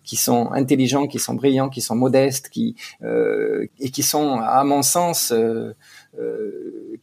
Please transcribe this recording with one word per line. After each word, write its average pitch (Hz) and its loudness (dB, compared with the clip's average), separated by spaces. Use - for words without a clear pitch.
qui - -10
sont 120 2
intelligents, 135 2
qui 143 -6
sont - -4
brillants, 135 2
qui 123 -8
sont - -2
modestes, 135 2
qui, 113 -4
euh, 107 0
et 131 -6
qui 139 -4
sont, 147 0
à 123 4
mon 143 2
sens, 170 0
euh, 113 0
euh, 113 -8